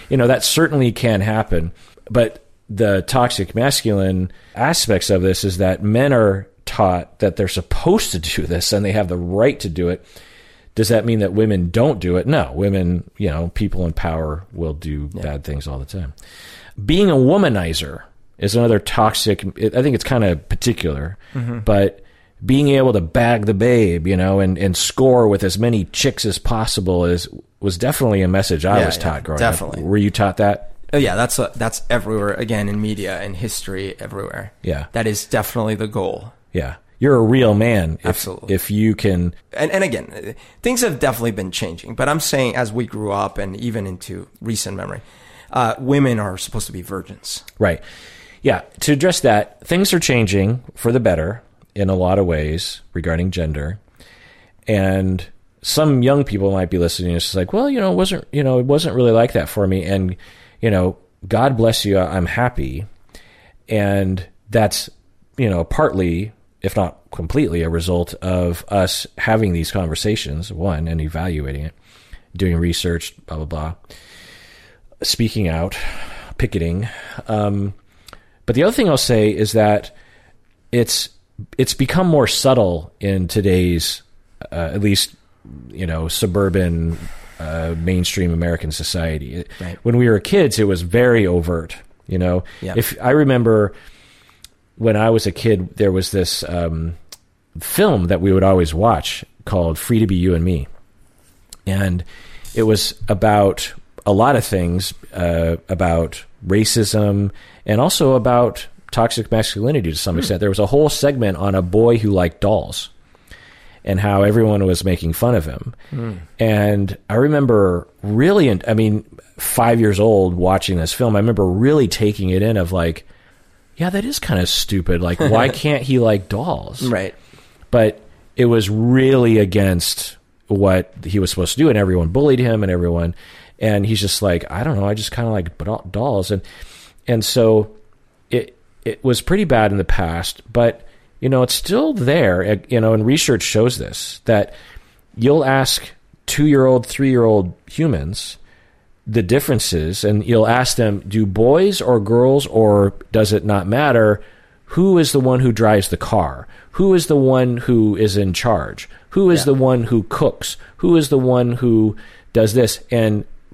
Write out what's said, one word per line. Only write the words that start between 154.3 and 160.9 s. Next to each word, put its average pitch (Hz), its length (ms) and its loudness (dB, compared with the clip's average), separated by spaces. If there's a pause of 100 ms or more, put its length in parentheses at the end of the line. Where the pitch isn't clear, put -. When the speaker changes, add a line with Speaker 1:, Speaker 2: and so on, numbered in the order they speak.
Speaker 1:
who 185 280 4
is 151 140 2
the 139 80 2
one 127 220 2
who 127 100 4
drives 107 380 2
the - 80 -4
car? 76 500 -2 (240)
Who 190 240 4
is 170 120 2
the 151 80 2
one 127 420 2
who 110 380 2
is 104 220 2
in 95 160 0
charge? 90 560 -4 (220)
Who 190 180 4
is 160 120 4
Speaker 2:
Yeah. 127 40 -2
Speaker 1:
the 139 80 4
one 127 300 2
who 113 260 0
cooks? - 480 -2 (200)
Who 170 200 4